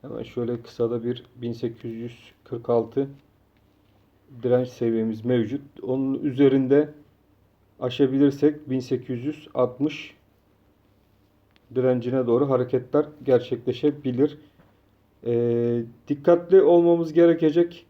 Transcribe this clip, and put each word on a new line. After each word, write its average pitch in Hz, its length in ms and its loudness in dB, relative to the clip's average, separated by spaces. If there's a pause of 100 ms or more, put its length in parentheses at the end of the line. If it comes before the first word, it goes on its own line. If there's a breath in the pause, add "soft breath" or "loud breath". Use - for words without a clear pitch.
Hemen 113 180 -12
şöyle 117 400 -8
kısa 117 280 -4
da 117 140 -6
bir 120 200 -6 (120)
bin 120 160 -8
sekiz 113 420 -10
yüz 117 380 -14 (120)
kırk 120 260 -10
altı 120 380 -2 (1300)
direnç 123 260 0
seviyemiz 113 560 -4
mevcut. 123 380 -2 (200)
Onun 135 320 -4
üzerinde 139 760 2 (880)
aşabilirsek 139 920 0
bin 127 100 -4
sekiz 123 440 -6
yüz 147 300 -10
altmış 127 600 -4 (1600)
direncine 127 520 0
doğru 127 240 2
hareketler 127 560 0 (180)
gerçekleşebilir. 127 1120 -2 (880 soft breath)
Ee, 120 560 0 (260)
dikkatli 170 540 4
olmamız 170 500 4
gerekecek 170 760 2